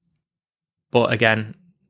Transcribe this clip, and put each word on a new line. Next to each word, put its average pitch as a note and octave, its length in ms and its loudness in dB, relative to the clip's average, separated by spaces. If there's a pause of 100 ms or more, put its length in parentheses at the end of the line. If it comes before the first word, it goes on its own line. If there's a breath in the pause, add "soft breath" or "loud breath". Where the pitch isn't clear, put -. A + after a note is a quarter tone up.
(920)
But A#2+ 220 0
again, A2 420 0 (360)